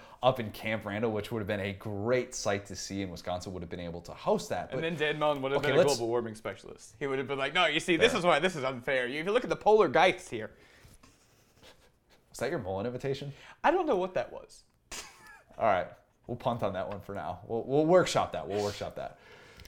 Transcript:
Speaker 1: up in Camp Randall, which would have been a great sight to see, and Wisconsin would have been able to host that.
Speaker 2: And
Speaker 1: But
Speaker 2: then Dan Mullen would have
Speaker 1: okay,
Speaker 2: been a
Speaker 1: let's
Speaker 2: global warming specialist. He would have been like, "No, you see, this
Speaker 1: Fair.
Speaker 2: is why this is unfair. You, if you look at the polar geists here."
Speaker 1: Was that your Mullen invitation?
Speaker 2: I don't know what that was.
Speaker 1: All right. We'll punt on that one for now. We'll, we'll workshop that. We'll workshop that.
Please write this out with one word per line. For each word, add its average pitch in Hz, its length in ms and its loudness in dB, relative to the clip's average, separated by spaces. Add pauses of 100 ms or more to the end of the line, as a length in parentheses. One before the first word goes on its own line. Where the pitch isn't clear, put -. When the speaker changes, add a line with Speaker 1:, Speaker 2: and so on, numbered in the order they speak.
(220)
Speaker 1:
up 127 180 4
in 107 100 -6
Camp 110 340 -4
Randall, 107 280 -2
which 104 180 -4
would 117 80 -4
have 104 80 -4
been 104 140 -2
a 98 140 -4
great 113 600 -2
sight 101 320 -4
to 95 80 -12
see, 98 280 -6
and 92 100 -6
Wisconsin 90 400 -8
would 90 100 -8
have 85 80 -12
been 90 80 -8
able 85 220 -8
to 73 120 -16
host - 360 -2
that. 90 240 -4
Speaker 2:
And 135 80 -4
Speaker 1:
But - 0 -
Speaker 2:
then 165 160 -4
Dan 151 220 -2
Mullen 151 240 2
would 135 100 -2
have 131 80 2
Speaker 1:
okay, 147 80 0
Speaker 2:
been 135 80 2
a 165 60 8
Speaker 1:
let's 143 140 4
Speaker 2:
global 117 120 -4
warming 113 260 -2
specialist. - 640 -12
He 147 80 -4
would 135 120 -2
have 131 100 -4
been 139 100 -4
like, 139 160 -2
"No, 180 120 4
you 147 120 2
see, 165 180 2
this 226 160 6
Speaker 1:
Fair. 233 60 0
Speaker 2:
is 170 60 0
why 165 160 6
this 180 160 0
is 131 80 -4
unfair. 131 420 0
You, 135 140 -4
if 160 60 -6
you 202 60 0
look 254 120 2
at 190 60 -6
the 160 60 2
polar 208 320 6
geists 165 400 4
here." 110 220 -8 (1800)
Speaker 1:
Was - 80 -16
that 127 120 -2
your 165 80 -2
Mullen 95 280 -4
invitation? 135 460 -6 (300)
Speaker 2:
I 262 80 6
don't 349 160 2
know 262 100 2
what 185 180 -2
that 120 180 -2
was. - 320 -18 (920)
Speaker 1:
All 110 80 2
right. 92 200 4 (400)
We'll 123 100 -6
punt 117 260 -4
on 101 100 0
that 92 160 -4
one 101 120 -8
for 98 140 -12
now. 87 320 -8
We'll, 110 180 -4
we'll 143 200 2
workshop 160 480 6
that. 78 160 -6
We'll 101 140 0
workshop 101 320 -4
that. - 240 -10 (500)